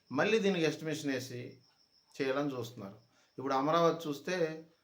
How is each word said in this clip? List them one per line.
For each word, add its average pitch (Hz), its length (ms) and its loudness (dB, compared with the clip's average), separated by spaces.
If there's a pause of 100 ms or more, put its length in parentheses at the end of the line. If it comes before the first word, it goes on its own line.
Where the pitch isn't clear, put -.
(120)
మళ్ళీ 196 280 4
దీనికి 185 260 2
ఎస్టిమేషన్ 151 460 -2
వేసి 123 460 -6 (640)
చేయాలని 135 380 0
చూస్తున్నారు. 104 360 -10 (420)
ఇప్పుడు 135 160 -2
అమరావతి 160 560 4
చూస్తే 160 580 -2 (160)